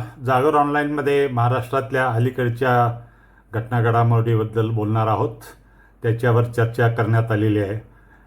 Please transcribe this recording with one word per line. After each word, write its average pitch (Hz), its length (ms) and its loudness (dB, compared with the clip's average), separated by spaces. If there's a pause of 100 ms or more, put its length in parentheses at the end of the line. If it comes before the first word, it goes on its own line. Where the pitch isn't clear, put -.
(240)
जागर 131 300 2
ऑनलाईनमध्ये 143 720 0
महाराष्ट्रातल्या 123 800 -2
अलीकडच्या 120 920 0 (540)
घटनाघडामोडीबद्दल 113 1160 0
बोलणार 107 360 -2
आहोत. 110 240 0 (720)
त्याच्यावर 117 420 2
चर्चा 117 440 0
करण्यात 117 440 0
आलेली 104 260 2
आहे. 104 220 -4 (460)